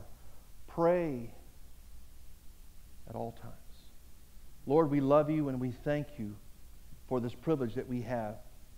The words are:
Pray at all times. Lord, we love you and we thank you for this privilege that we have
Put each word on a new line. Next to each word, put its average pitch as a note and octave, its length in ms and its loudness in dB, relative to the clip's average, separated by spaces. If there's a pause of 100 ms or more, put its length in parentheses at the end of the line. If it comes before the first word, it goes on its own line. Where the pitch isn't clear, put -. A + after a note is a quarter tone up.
(680)
Pray E3 640 4 (1800)
at A2 60 -6
all A2+ 260 -4
times. A2+ 140 -10 (1120)
Lord, D3+ 240 8
we C#3+ 100 6
love C#3+ 300 8
you D#3 180 4
and C3 120 0
we B2+ 100 0
thank D3 480 0
you G#2 160 -4 (760)
for B2+ 120 4
this A#2 140 -2
privilege C3 420 2
that B2+ 120 -2
we B2 140 0
have A2+ 320 -2 (440)